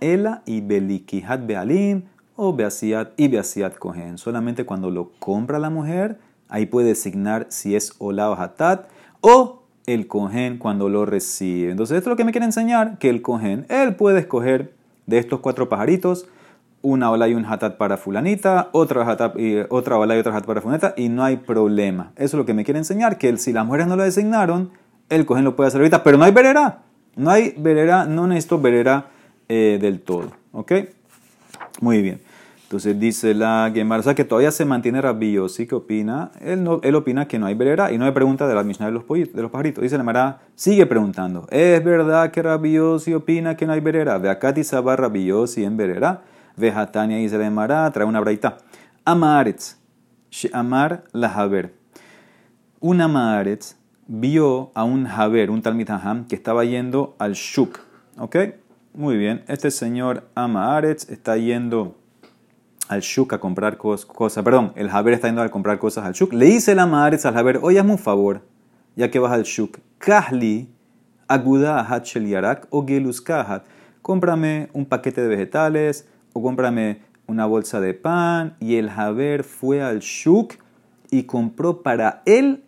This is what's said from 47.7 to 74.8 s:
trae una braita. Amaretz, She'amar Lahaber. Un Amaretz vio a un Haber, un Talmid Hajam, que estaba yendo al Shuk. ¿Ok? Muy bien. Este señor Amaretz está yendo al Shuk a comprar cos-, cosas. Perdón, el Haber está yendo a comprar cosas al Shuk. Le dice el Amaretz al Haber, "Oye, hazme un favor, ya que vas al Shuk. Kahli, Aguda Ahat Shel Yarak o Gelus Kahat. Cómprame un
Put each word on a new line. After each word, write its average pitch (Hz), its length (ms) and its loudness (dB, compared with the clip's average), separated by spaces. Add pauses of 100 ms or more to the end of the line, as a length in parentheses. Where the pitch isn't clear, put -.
trae 107 160 -2
una 110 140 -2
braita. 107 380 -2 (460)
Amaretz, 151 720 2 (540)
She'amar 131 840 -2
Lahaber. 101 600 -2 (1080)
Un 175 200 2
Amaretz 110 760 0 (300)
vio 131 680 0
a 113 100 -2
un 127 220 0
Haber, 107 440 2
un 110 120 -2
Talmid 113 260 -2
Hajam, 107 380 -6
que - 80 -8
estaba 117 300 0
yendo 123 540 -4
al 104 140 -4
Shuk. - 480 -4 (380)
¿Ok? 117 180 -6 (560)
Muy 143 240 -4
bien. 104 320 -2
Este 143 220 -4
señor 123 640 -6
Amaretz 131 720 -2
está 113 280 -4
yendo 117 600 -2 (920)
al 101 120 -4
Shuk 131 320 -2
a 104 60 -2
comprar 98 400 -4
cos-, 104 260 -4
cosas. 110 380 -4
Perdón, 120 320 4
el 104 160 -6
Haber 104 240 2
está 117 140 0
yendo 117 140 -2
a 110 60 -2
comprar 101 300 -4
cosas 107 260 -4
al 90 80 -6
Shuk. 185 200 0
Le 120 140 4
dice 220 260 6
el 190 80 4
Amaretz 151 440 2
al 120 140 0
Haber, 127 240 2
"Oye, 180 160 4
hazme 202 140 4
un 190 60 0
favor, 101 440 0 (540)
ya 120 140 0
que 127 100 0
vas 123 120 2
al 113 120 2
Shuk. - 340 -6 (200)
Kahli, 127 720 2 (600)
Aguda 135 500 2
Ahat 117 260 -4
Shel 110 220 -6
Yarak 101 440 -2
o 147 140 -2
Gelus 135 360 -2
Kahat. 104 440 -6 (380)
Cómprame 160 720 -2
un 139 140 -6